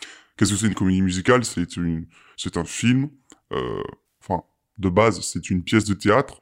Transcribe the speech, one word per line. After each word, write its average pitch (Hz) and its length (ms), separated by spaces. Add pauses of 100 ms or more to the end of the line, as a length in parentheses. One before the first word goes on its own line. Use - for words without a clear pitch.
(360)
Qu'est-ce 104 160
que 101 60
c'est 110 80
une 95 80
comédie 95 280
musicale ? 95 420
C'est - 320
une, 82 300 (300)
c'est - 200
un 85 80
film, 127 460 (420)
euh, 60 300 (400)
enfin, 87 200 (360)
de 92 100
base, 92 320
c'est - 300
une 90 120
pièce 107 220
de 101 100
théâtre 104 480